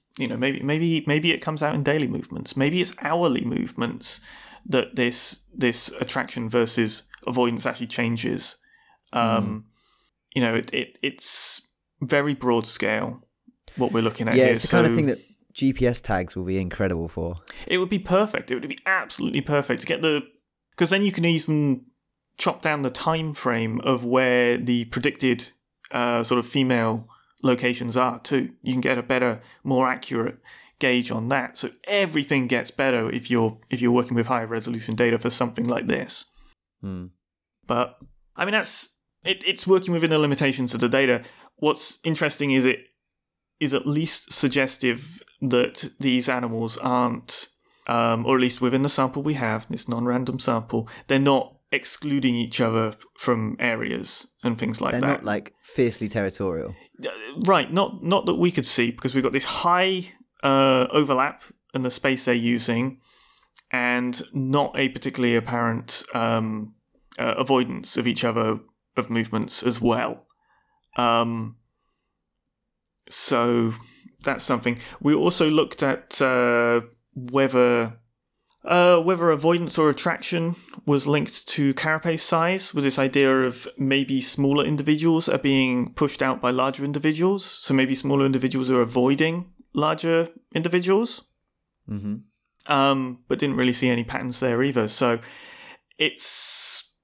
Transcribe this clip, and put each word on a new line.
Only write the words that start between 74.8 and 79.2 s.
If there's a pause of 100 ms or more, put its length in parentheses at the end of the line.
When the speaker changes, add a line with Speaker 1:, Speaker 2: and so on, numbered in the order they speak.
Speaker 1:
We
also
looked
at,
uh, (340)
whether, (640)
uh,
whether